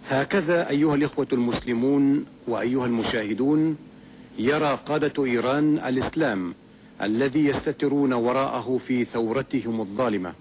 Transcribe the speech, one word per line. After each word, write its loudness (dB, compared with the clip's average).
هكذا 0
أيها 2
الإخوة 0
المسلمون 2
وأيها -2
المشاهدون 0
يرى 0
قادة 0
إيران 2
الإسلام -2
الذي 2
يستترون 0
وراءه 0
في 2
ثورتهم -2
الظالمة -2